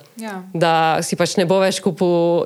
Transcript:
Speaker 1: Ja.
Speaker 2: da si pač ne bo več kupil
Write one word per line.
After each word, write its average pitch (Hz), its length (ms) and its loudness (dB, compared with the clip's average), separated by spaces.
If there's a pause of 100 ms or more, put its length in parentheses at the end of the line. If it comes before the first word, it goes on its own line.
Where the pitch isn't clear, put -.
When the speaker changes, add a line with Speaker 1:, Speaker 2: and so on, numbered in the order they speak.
(140)
Speaker 1:
Ja. 214 360 -12
Speaker 2:
da 170 220 0 (280)
si 170 160 -4
pač 165 220 -2
ne 180 80 2
bo 190 140 2
več 185 200 0
kupil 180 300 0 (360)